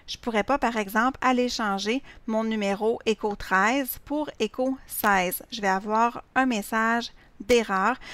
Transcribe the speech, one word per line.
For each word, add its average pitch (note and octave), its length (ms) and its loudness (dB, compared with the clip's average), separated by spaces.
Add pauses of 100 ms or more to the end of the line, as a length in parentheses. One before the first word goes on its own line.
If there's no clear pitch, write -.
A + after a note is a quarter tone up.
je - 120 -10
pourrais G#3+ 260 0
pas, C#4 160 0
par A#3 180 0
exemple, A3 440 0
aller B3 280 2
changer G#3+ 540 -2 (240)
mon A3 160 0
numéro G#3+ 640 0
éco G#3+ 280 0
treize A3+ 720 0
pour D4 240 -4 (100)
éco B3+ 460 -2
seize. F#3 560 0 (100)
Je - 80 -10
vais G3+ 80 0
avoir A3 560 0 (120)
un C4 100 4
message A3+ 640 0 (280)
d'erreur A3 580 2 (160)